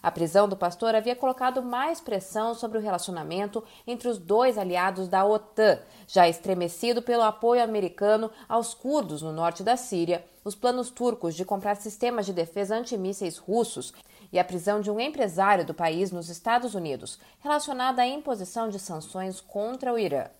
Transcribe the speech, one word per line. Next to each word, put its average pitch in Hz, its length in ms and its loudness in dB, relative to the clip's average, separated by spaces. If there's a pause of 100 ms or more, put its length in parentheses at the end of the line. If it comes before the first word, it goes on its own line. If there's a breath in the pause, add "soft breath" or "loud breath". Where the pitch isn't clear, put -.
A 170 80 2
prisão 170 400 4
do 190 80 -4
pastor 190 380 0
havia 226 200 2
colocado 254 460 0
mais 254 400 -2
pressão 220 540 -2
sobre 226 240 -4
o - 20 -4
relacionamento 190 800 -4 (220 loud breath)
entre 240 240 -6
os 220 80 -2
dois 214 400 4
aliados 185 500 0
da 190 160 4
otan, 214 540 4 (300 loud breath)
já 175 200 8
estremecido 185 760 0
pelo 240 180 2
apoio 233 420 4
americano 214 680 0 (180 loud breath)
aos 233 240 0
curdos 220 480 -2
no 160 100 -6
norte 170 300 -2
da 226 160 2
Síria, 175 480 -2 (180)
os 202 120 -8
planos 247 340 0
turcos 233 460 -2
de 180 100 -4
comprar 202 300 -2
sistemas 220 500 -4
de 190 80 -6
defesa 185 420 -2
antimísseis 196 640 -4
russos 220 560 -2 (360 loud breath)
e 180 100 0
a 180 40 4
prisão 180 380 -2
de 202 100 -2
um 208 80 -2
empresário 196 640 2
do 160 120 -6
país 175 360 0
nos 170 160 -8
Estados 226 460 -2
Unidos, 160 460 -6 (200 soft breath)
relacionada 269 640 0
à 247 60 4
imposição 233 600 -4
de 202 120 -6
sanções 185 600 -8
contra 247 540 -4
o 233 60 0
Irã. 143 260 0 (140)